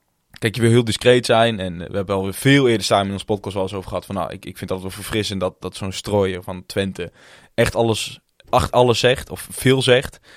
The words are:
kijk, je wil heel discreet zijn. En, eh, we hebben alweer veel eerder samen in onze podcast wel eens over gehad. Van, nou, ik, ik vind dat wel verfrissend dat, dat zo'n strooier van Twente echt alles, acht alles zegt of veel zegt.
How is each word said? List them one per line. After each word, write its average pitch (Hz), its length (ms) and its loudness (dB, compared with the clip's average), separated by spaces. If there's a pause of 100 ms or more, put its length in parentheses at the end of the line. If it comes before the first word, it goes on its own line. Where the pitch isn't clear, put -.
(380)
kijk, 113 160 -2
je 123 60 -6
wil 117 100 4
heel 120 140 6
discreet 123 420 2
zijn. 113 340 2
En, 90 220 -6
eh, - 80 -10
we - 60 -6
hebben 98 180 -2
alweer 95 200 -2
veel 139 340 4
eerder 110 180 2
samen 101 200 4
in 98 60 -4
onze 95 120 -8
podcast 101 300 -4
wel 98 80 -2
eens 95 120 -6
over 95 140 -8
gehad. 90 180 -8
Van, 98 80 -10
nou, 87 180 -4
ik, 95 120 -16
ik 90 140 -14
vind 95 120 -8
dat 92 100 -4
wel 92 100 -10
verfrissend 101 500 -4
dat, 92 200 -2
dat 92 160 -10
zo'n 95 160 -8
strooier 95 500 -2
van 92 240 -12
Twente 95 460 -6 (420)
echt - 200 0
alles, 113 460 -2 (280)
acht 127 240 0
alles 123 260 4
zegt 127 320 0
of - 200 -14
veel 131 320 2
zegt. 127 380 2 (160)